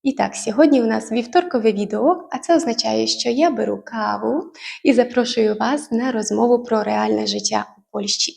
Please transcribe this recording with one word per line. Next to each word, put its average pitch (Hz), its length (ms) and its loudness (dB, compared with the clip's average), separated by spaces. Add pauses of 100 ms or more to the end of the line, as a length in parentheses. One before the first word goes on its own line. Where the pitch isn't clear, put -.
І 269 100 0
так, - 220 -2
сьогодні 269 480 4
у 226 40 2
нас 220 260 -2
вівторкове 240 600 0
відео, 214 600 0
а 254 60 -8
це 339 180 2
означає, 226 500 0
що 233 240 -2
я 302 200 2
беру 214 360 -4
каву 220 560 -2 (420)
і 277 80 4
запрошую 233 680 2
вас 269 300 -2
на 247 220 -2
розмову 226 500 2
про 220 200 0
реальне 214 440 0
життя 202 400 -2 (120)
у - 20 -20 (120)
Польщі. 208 440 -4